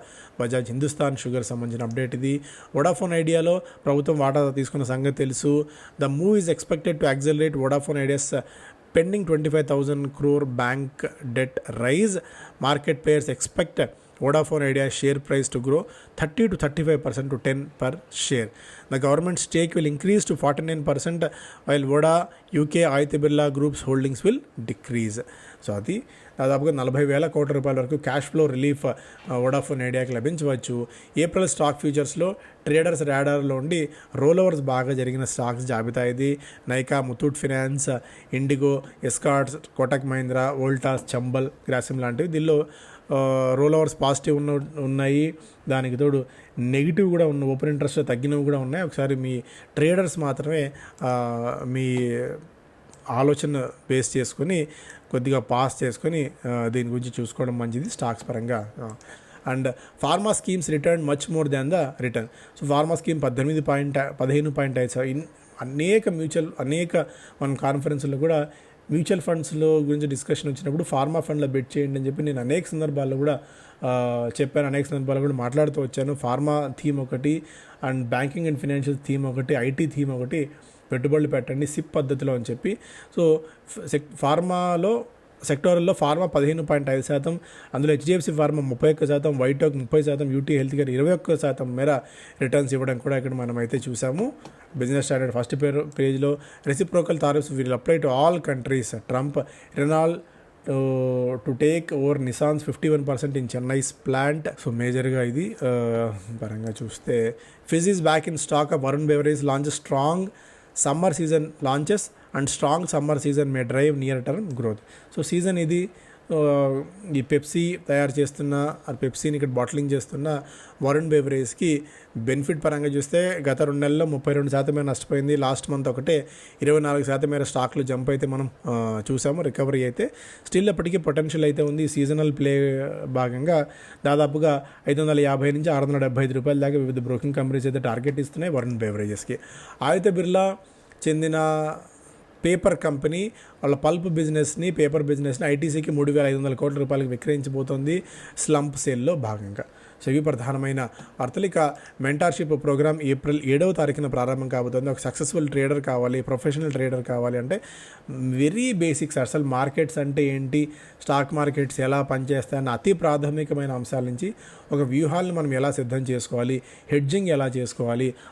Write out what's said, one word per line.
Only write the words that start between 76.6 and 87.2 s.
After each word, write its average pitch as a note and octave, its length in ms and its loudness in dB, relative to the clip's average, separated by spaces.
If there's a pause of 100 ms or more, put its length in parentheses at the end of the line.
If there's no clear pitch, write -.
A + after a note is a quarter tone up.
థీమ్ C#3+ 180 0
ఒకటి, D3 420 -2 (480)
and C3 140 -2
banking C#3 460 -2
and D3 140 -2
financial C#3+ 300 0
theme C#3 320 -2
ఒకటి, B2+ 280 -2
ఐటీ C3+ 320 0
థీమ్ C#3 240 -2
ఒకటి, C3+ 400 -2 (420)
పెట్టుబడులు C#3+ 360 2
పెట్టండి C#3 380 -2
సిప్ D3 300 -6
పద్ధతిలో C#3 380 0
అని A#2+ 160 -2
చెప్పి. F3+ 280 -4 (400)
So D#3+ 180 6 (500)
సెక్-, C#3+ 300 -4
ఫార్మాలో F3+ 880 0 (400)
సెక్టార్‌లో F3 480 2
ఫార్మా D#3+ 340 2
పదిహేను D3+ 400 0
పాయింట్ C#3+ 240 0
ఐదు C3+ 120 2
శాతం, D3+ 380 -2 (340)